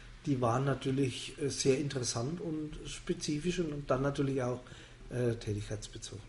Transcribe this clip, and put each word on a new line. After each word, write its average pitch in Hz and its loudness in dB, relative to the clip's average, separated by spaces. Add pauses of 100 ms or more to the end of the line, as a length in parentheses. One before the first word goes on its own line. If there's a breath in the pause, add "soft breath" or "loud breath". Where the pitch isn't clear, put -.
(240 loud breath)
die 135 2
waren 123 4
natürlich, 135 0
äh, 143 0
sehr - 6
interessant 131 0
und 156 -2 (140)
spezifisch 170 -2
und, 156 0
und 143 -4
dann 131 4
natürlich 139 2
auch, 123 0 (500 loud breath)
äh, 120 2
tätigkeitsbezogen, 104 -6